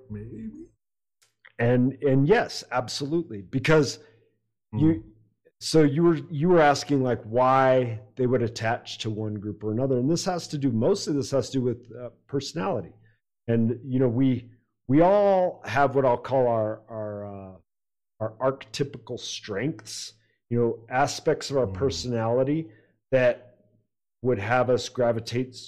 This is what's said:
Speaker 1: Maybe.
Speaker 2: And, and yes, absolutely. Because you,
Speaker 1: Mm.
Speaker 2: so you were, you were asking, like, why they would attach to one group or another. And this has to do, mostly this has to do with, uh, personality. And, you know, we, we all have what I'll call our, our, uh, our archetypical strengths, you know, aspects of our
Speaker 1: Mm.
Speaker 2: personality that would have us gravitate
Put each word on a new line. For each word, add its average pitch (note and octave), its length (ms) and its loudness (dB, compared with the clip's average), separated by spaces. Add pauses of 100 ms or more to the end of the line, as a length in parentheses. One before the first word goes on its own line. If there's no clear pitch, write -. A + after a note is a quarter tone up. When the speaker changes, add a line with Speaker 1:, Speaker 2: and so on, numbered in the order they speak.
Speaker 1:
Maybe. B2+ 580 -14 (920)
Speaker 2:
And, B2 420 2
and C3+ 260 4
yes, - 440 2
absolutely. B2+ 680 -4
Because C3+ 580 2 (720)
you, C#3+ 220 2
Speaker 1:
Mm. - 100 -6 (560)
Speaker 2:
so D#3+ 240 4
you D3 200 2
were, E3+ 120 4 (160)
you D3+ 180 0
were F3 120 6
asking, C#3+ 420 2
like, B2 200 0
why B2+ 760 2 (160)
they B2+ 100 -2
would B2 160 2
attach A2+ 580 -4
to A2+ 120 -8
one G#2+ 240 -6
group G#2 300 -10
or G#2+ 80 -4
another. B2+ 260 0
And B2+ 100 0
this E3 160 -2
has F3+ 220 -6
to D3+ 100 -8
do, C3+ 140 0
mostly D#3 420 0
this C3+ 180 -2
has C3+ 200 0
to C3+ 80 -2
do - 20 0
with, A#2+ 340 -6
uh, B2 140 -14 (180)
personality. C#3+ 680 -6 (560)
And, A#2 360 2
you B2+ 140 -2
know, C3 80 4
we, B2+ 420 0 (380)
we C#3+ 140 6
all F#3+ 640 4
have B2+ 300 2
what C3+ 100 4
I'll A#2+ 120 4
call B2+ 300 0
our, A2 420 -2
our, G#2+ 360 -10
uh, G2 300 -16 (640)
our A2 120 -4 (100)
archetypical C3 760 -4
strengths, - 960 -8 (360)
you A#2+ 100 0
know, A#2 200 0 (100)
aspects C#3+ 600 -2
of C#3 60 -2
our A#2+ 100 2
Speaker 1:
Mm. F#2+ 80 -8
Speaker 2:
personality B2+ 920 -2 (420)
that B2+ 440 2 (680)
would A#2 160 0
have A#2+ 300 0
us A#2+ 200 0
gravitate A#2 680 -4 (100)